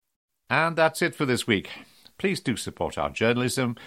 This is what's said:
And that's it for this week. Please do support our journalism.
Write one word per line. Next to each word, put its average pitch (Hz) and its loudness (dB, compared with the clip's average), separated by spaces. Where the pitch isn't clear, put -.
And 156 0
that's 160 2
it 170 0
for 151 -2
this 123 0
week. 98 2
Please 190 -2
do 117 -2
support - -6
our 73 -2
journalism. 120 0